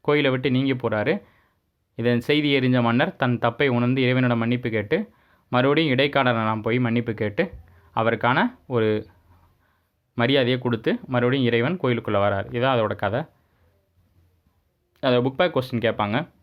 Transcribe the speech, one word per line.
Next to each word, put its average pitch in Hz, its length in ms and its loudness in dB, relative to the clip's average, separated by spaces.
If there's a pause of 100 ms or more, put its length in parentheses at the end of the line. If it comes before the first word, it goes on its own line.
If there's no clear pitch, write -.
கோயிலை 147 300 2
விட்டு 131 200 0
நீங்கி 131 240 0
போறாரு. 120 480 -2 (720)
இதன் 120 260 0
செய்தி 147 380 2
எறிஞ்ச 127 240 2
மன்னர் 123 340 2
தன் 123 220 0
தப்பை 120 300 0
உணர்ந்து 123 340 0
இறைவனிடம் 127 360 2
மன்னிப்பு 120 320 -2
கேட்டு, 113 420 -2 (360)
மறுபடியும் 139 480 2
இடைக்காடனிடம் 123 640 0
போய் 117 160 0
மன்னிப்பு 117 360 0
கேட்டு, 110 380 -4 (420)
அவருக்கான 120 640 0 (100)
ஒரு 110 420 -2 (1040)
மரியாதையை 127 440 2
கொடுத்து, 127 480 -2
மறுபடியும் 123 400 0
இறைவன் 117 340 0
கோயிலுக்குள்ள 117 380 -2
வரார். 101 320 0
இதான் 127 240 0
அதோட 107 220 0
கதை. 107 260 -4 (1800)
அதை 127 180 2
புக் 131 160 -2
பேக் 180 220 0
கொஸ்டின் 127 280 -4
கேட்பாங்க. 107 440 -2 (140)